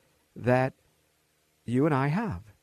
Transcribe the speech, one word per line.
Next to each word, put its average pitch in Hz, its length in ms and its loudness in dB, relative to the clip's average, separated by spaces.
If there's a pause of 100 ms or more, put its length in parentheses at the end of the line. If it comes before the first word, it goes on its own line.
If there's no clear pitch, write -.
(340)
that 127 420 0 (880)
you 127 200 0
and 160 80 2
I 135 140 0
have 151 560 -4